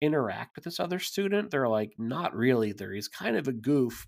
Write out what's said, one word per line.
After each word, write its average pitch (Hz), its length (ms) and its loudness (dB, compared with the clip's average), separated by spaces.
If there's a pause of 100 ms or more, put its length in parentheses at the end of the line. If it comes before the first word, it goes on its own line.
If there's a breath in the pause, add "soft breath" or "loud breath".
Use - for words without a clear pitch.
interact 127 540 0
with - 80 -16
this 170 160 -10
other 175 180 -2
student?" 202 520 -2
They're 135 180 2
like, 107 300 0
"Not 120 380 -2
really. 113 360 4
They're, 98 200 -8
he's 104 160 -6
kind 214 280 -2
of 147 120 0
a 131 40 0
goof, 123 560 0